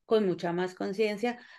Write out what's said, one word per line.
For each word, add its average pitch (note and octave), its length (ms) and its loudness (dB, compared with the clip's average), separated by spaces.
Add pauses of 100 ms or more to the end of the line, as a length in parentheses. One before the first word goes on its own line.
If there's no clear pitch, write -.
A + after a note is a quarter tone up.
con G#3+ 220 4
mucha E3+ 260 -2
más F#3 220 -2
conciencia G#3 640 -2 (200)